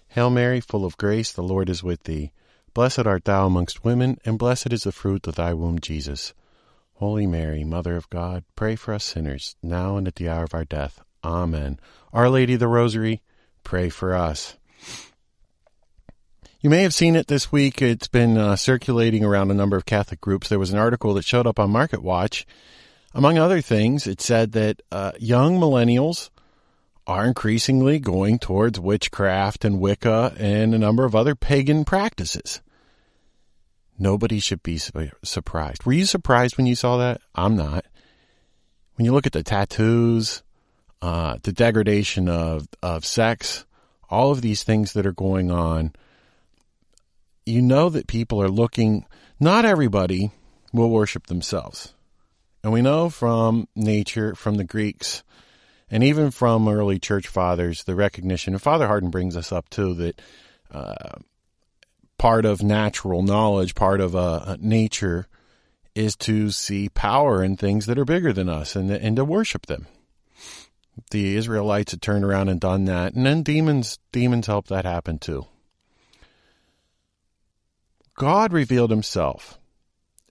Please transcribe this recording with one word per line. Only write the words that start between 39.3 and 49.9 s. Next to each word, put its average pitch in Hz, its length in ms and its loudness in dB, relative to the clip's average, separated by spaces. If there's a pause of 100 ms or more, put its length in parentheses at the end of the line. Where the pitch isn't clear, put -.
the 80 100 -2
tattoos, 113 1000 0 (580)
uh, 82 420 -4
the 101 120 -4
degradation 104 760 2
of, 82 400 -2 (140)
of 85 240 -6
sex, - 580 -2 (460)
all 120 200 2
of 135 120 -2
these 107 200 -2
things 107 300 0
that 101 140 0
are 95 60 -2
going 95 380 0
on, 82 440 0 (1500)
you 117 160 2
know 135 260 6
that 156 200 -4
people 113 340 -2
are 95 80 2
looking, 110 560 2 (340)
not 196 240 4
everybody 104 680 2 (420)